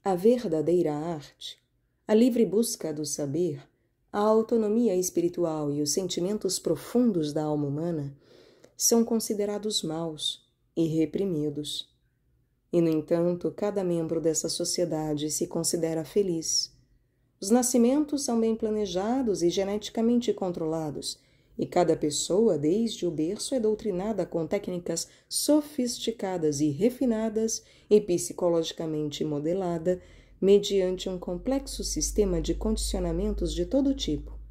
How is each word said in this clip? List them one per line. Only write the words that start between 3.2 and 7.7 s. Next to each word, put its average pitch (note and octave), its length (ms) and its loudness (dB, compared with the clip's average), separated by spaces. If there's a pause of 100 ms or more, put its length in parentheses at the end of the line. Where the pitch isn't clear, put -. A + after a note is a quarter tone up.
a G#3 60 -2
autonomia A3 760 4
espiritual E3+ 800 0
e D3 80 -2
os D3 100 0
sentimentos F#3+ 680 -2
profundos F3 760 0
da D#3 100 -2
alma D3 240 0
humana D3 500 -4 (600)